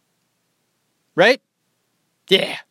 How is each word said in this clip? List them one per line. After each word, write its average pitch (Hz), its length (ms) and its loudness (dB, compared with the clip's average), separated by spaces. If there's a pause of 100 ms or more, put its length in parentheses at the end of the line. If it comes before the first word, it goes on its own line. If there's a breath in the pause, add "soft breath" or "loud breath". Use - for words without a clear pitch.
(1160)
Right? 220 280 0 (840)
Yeah, - 280 -2 (140)